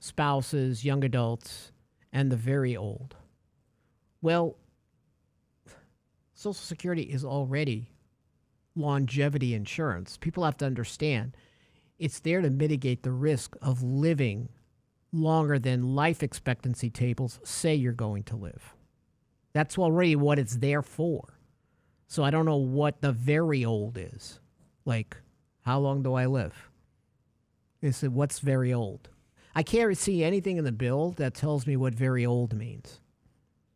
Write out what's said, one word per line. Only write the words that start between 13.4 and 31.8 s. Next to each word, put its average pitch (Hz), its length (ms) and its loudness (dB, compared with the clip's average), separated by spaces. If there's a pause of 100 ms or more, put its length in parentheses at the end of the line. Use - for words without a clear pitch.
of 131 220 0
living 131 640 2 (640)
longer 156 480 4
than 127 340 2
life 156 300 2
expectancy 123 640 -4
tables 123 540 -2
say 156 320 0
you're 123 160 2
going 107 320 -4
to - 100 -8
live. - 400 -12 (800)
That's 156 260 0
already 170 380 4
what 143 240 4
it's 120 160 -2
there 139 260 2
for. - 560 -4 (720)
So 151 160 0
I 143 80 4
don't 160 140 4
know 156 100 4
what 139 460 2
the 139 100 2
very 143 520 2
old 113 320 0
is. - 440 -12 (440)
Like, 113 320 -2 (440)
how 127 180 0
long 139 240 2
do 127 120 2
I 127 120 2
live? 127 440 -2 (1120)
Is 139 200 0
it 139 80 0
what's 139 300 0
very 131 320 2
old? 110 380 -4 (440)
I 160 80 0
can't 220 340 2
see 175 280 0
anything 185 320 0
in 160 80 0
the 127 80 0
bill 131 460 0
that 135 160 -2
tells 147 320 0
me 143 100 2
what 127 180 0